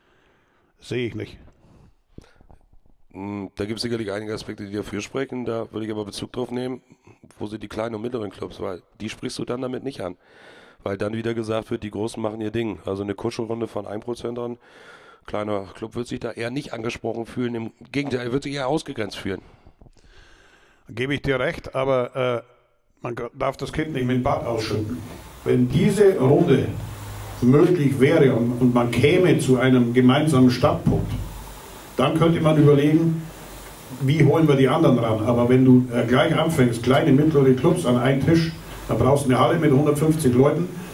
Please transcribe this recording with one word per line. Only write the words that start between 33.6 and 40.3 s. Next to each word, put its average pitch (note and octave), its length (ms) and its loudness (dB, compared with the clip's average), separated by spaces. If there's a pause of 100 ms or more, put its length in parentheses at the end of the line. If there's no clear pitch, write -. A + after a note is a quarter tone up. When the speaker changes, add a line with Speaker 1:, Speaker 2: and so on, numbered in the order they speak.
Speaker 1:
wie C#3+ 200 4
holen D3+ 240 4
wir C#3 100 6
die C3 120 6
anderen C#3+ 300 4
ran. A2 260 0
Aber A#2+ 240 2
wenn C3 160 6
du, B2+ 300 8
äh, A#2 100 2
gleich D3+ 320 2
anfängst, C3 460 2
kleine, C#3 300 4
mittlere C3+ 420 4
Clubs E3 320 0
an B2 100 2
einen C3+ 260 2
Tisch, E3 300 2 (340)
dann A#2 120 -2
brauchst C3 260 2
du B2+ 60 0
eine B2 80 4
Halle D#3+ 200 4
mit D3 120 2
hundertfünfzig D3 640 2